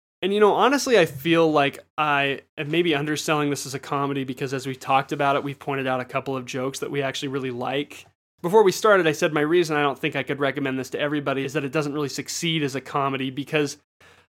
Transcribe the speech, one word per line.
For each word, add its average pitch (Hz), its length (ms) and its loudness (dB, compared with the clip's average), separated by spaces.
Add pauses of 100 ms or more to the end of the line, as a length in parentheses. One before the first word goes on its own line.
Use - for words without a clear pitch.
(220)
And, 190 120 0
you 208 60 2
know, 202 140 8
honestly, 247 440 4
I 175 80 6
feel 160 460 2
like 143 280 2 (180)
I 139 440 0 (160)
am 147 140 -6
maybe 170 240 2
underselling 147 540 0
this 139 160 -4
as 131 80 -10
a 139 60 -8
comedy 139 440 -4
because 131 300 -6
as 127 120 -6
we 131 100 -6
talked 139 360 0
about 143 240 2
it, 139 80 0
we've 139 160 -8
pointed 135 260 -4
out 127 140 0
a 123 60 -6
couple 135 320 -4
of 127 80 -8
jokes 135 340 -6
that - 120 -8
we 143 100 -2
actually 135 280 -6
really 131 220 -4
like. 127 540 -6 (360)
Before 196 220 6
we 190 100 8
started, 196 340 4
I 156 60 6
said 156 200 0
my 151 80 2
reason 160 360 2
I 147 40 2
don't 143 180 0
think 156 160 -4
I 139 80 -2
could 135 160 -6
recommend 135 400 -2
this 127 120 -6
to - 80 -6
everybody 143 460 -2
is 127 80 -8
that 147 120 -2
it 131 80 -8
doesn't 147 200 -2
really 147 160 -4
succeed 160 540 -4
as 135 120 -4
a - 60 -4
comedy 135 500 -4
because 143 460 -2 (600)